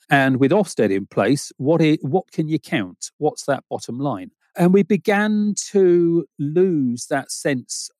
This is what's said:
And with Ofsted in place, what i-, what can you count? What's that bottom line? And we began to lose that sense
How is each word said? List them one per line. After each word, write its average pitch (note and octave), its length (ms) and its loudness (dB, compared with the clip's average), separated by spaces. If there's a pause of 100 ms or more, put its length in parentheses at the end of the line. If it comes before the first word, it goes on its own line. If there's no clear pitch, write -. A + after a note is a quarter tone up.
And C3+ 300 2
with C#3 120 4
Ofsted E3 380 2
in G2 160 -2
place, A#2 520 -2
what D#3+ 240 0
i-, D#3 200 4
what D3+ 300 -4
can D#3+ 160 -4
you D#3 120 -2
count? - 580 -8
What's - 260 -4
that - 260 -4
bottom A#2 300 -10
line? A#2+ 320 -6 (260)
And F3+ 160 4
we G3 100 6
began G#3 680 0 (180)
to F3 540 2 (140)
lose D3+ 680 0
that C#3 240 -4
sense - 580 -6 (100)